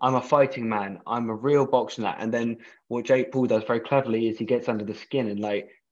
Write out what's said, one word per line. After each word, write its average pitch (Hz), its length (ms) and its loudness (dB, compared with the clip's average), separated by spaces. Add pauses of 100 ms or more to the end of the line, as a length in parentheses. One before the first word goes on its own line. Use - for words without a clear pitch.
I'm 131 140 2
a 123 60 2
fighting 135 460 2
man, 101 380 -4
I'm 117 240 -4
a 113 60 -4
real 139 320 2
boxer," 123 340 0
and 107 60 -2
that. 87 120 -4
And 113 140 -2
then 117 240 -2 (300)
what 120 180 -4
Jake 131 260 4
Paul 127 140 2
does 117 200 2
very 117 160 0
cleverly 117 460 0
is 110 120 -4
he 113 60 -4
gets 120 220 0
under 110 160 -2
the 101 120 -6
skin 127 320 -4
and, 101 120 -4
like, 104 300 -4 (220)